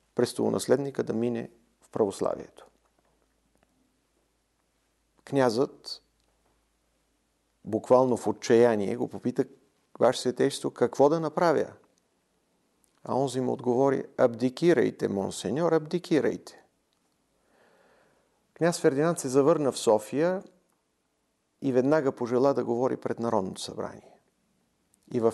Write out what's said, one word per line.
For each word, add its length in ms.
престолонаследника 880
да 100
мине 360
в 80
православието. 800
Князът 760
буквално 520
в 100
отчаяние 680
го 120
попита: 380
"Ваше 220
Светейшество, 500
какво 380
да 100
направя?" 480
А 80
онзи 260
му 100
отговори: 520
"Абдикирайте, 880
монсеньор, 640
абдикирайте." 920
Княз 260
Фердинанд 400
се 80
завърна 440
в 80
София 640
и 100
веднага 400
пожела 420
да 100
говори 340
пред 220
Народното 420
събрание. 500
И 60
в 140